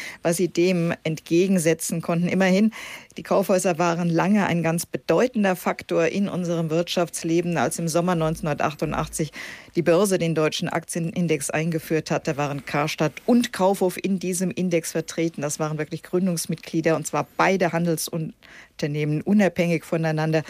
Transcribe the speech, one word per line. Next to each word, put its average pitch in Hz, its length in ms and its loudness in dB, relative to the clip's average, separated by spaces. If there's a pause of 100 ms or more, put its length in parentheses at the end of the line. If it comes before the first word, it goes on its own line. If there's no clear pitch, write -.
(220)
was 165 140 0
sie 175 120 2
dem 170 540 2
entgegensetzen 165 960 2
konnten. 170 280 0
Immerhin, 190 440 4 (440)
die 170 80 -10
Kaufhäuser 185 540 2
waren 175 300 2
lange 175 380 4
ein 170 160 0
ganz 165 240 0
bedeutender 196 680 2
Faktor 170 500 0
in 196 220 -2
unserem 170 420 -2
Wirtschaftsleben. 170 880 0
Als 131 200 0
im 170 100 -4
Sommer 170 260 0
neunzehnhundertachtundachtzig 156 1160 -2 (420)
die 175 80 0
Börse 180 360 4
den 165 160 0
deutschen 156 340 0
Aktienindex 165 840 -2
eingeführt 160 600 -2
hat, - 180 0
da 151 80 -2
waren 143 280 -4
Karstadt 151 480 -2 (140)
und 240 260 4
Kaufhof 190 500 2
in 196 160 0
diesem 180 320 -2
Index 175 420 -2
vertreten. 165 480 -2
Das 147 180 -4
waren 156 200 -2
wirklich 156 240 -8
Gründungsmitglieder, 170 920 0
und 151 120 -2
zwar 147 200 -2 (120)
beide 175 340 2
Handelsunternehmen, 156 1500 -4
unabhängig 175 600 2
voneinander. 160 640 0